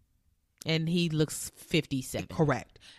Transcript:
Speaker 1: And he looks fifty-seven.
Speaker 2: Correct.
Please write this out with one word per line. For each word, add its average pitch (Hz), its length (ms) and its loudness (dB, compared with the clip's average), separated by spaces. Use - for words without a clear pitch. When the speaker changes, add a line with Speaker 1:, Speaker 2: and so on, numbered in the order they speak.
Speaker 1:
And 160 220 0
he 175 200 2
looks 156 480 0
fifty-seven. - 720 -2
Speaker 2:
Correct. 139 500 0